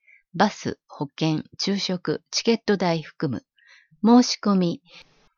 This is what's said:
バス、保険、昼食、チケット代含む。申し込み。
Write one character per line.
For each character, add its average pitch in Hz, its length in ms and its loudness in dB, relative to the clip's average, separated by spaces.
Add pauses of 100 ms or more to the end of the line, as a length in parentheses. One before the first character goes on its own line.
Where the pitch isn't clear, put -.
(340)
バ 190 140 2
ス、 - 400 -8
保 - 180 -10
険、 156 380 -2 (140)
昼 196 200 -2
食、 180 520 -6
チ - 120 -6
ケ 233 120 2
ッ 220 100 0
ト 208 120 0
代 170 260 -2
含 - 300 -6
む。 - 120 -8 (580)
申 240 200 8
し - 200 -2
込 208 120 2
み。 180 280 0 (560)